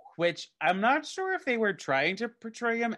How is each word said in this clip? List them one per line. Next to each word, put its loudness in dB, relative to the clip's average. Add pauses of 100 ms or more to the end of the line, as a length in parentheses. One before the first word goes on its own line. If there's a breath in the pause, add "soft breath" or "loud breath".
(180)
which -2
I'm 2
not 2
sure -4
if -4
they 0
were 2
trying 0
to -4
portray -4
him 0